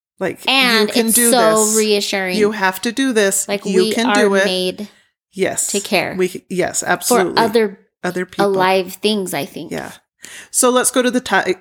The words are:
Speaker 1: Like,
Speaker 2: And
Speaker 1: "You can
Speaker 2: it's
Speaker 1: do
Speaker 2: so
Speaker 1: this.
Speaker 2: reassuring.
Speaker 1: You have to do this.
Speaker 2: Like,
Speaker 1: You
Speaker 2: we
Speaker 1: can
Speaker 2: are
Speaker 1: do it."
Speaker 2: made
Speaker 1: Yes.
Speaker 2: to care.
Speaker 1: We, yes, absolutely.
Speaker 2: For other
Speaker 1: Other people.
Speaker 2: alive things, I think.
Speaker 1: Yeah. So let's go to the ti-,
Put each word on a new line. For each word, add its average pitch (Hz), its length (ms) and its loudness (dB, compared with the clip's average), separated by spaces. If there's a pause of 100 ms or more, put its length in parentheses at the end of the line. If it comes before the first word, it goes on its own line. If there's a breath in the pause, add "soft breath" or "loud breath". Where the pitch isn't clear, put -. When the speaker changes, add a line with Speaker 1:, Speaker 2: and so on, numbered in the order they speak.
(180)
Speaker 1:
Like, 185 300 -6
Speaker 2:
And 240 400 4
Speaker 1:
"You - 60 -6
can 233 140 2
Speaker 2:
it's 214 80 0
Speaker 1:
do 240 140 4
Speaker 2:
so 220 360 4
Speaker 1:
this. 214 100 -2
Speaker 2:
reassuring. 202 640 0
Speaker 1:
You 214 140 2
have 190 280 -2
to 240 120 -2
do 269 200 0
this. 202 340 0
Speaker 2:
Like, 202 200 -6
Speaker 1:
You 214 160 2
Speaker 2:
we 220 100 0
Speaker 1:
can 226 140 0
Speaker 2:
are 208 80 2
Speaker 1:
do 208 220 4
it." 196 100 2
Speaker 2:
made 185 420 -4 (440 soft breath)
Speaker 1:
Yes. 190 400 -2
Speaker 2:
to 202 80 -2
care. 185 360 -2
Speaker 1:
We, 185 320 -4
yes, - 340 -2
absolutely. 180 520 0
Speaker 2:
For - 60 2
other 220 380 0 (240)
Speaker 1:
Other 180 220 -6
people. 202 220 -2
Speaker 2:
alive 190 560 0
things, 196 320 -2
I 143 100 -4
think. - 260 -14
Speaker 1:
Yeah. 160 220 -10 (580 loud breath)
So 247 200 2
let's 247 200 2
go 254 120 2
to 247 80 0
the 240 100 0
ti-, 185 400 0